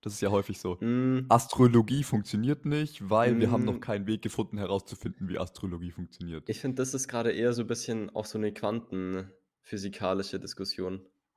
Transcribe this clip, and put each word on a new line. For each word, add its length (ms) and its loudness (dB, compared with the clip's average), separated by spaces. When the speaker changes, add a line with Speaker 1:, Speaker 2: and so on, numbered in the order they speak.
Speaker 1:
Das 120 -6
ist 80 -4
ja 80 4
häufig 300 2
so. 220 -2
Speaker 2:
Mm. 480 2
Speaker 1:
Astrologie 760 6
funktioniert 600 -2
nicht, 440 -2
weil 300 6
wir 120 4
haben 140 4
noch 120 0
Speaker 2:
Mm. 40 -8
Speaker 1:
keinen 260 -4
Weg 140 -2
gefunden, 360 -4
herauszufinden, 720 -4
wie 100 -4
Astrologie 520 -6
funktioniert. 580 -10
Speaker 2:
Ich 100 -4
find, 180 -4
das 160 -2
ist 140 -4
gerade 240 0
eher 220 2
so 80 -2
ein 60 -4
bisschen 480 -4
auch 100 -4
so 120 -8
eine 160 -2
quantenphysikalische 1900 -4
Diskussion. 640 -8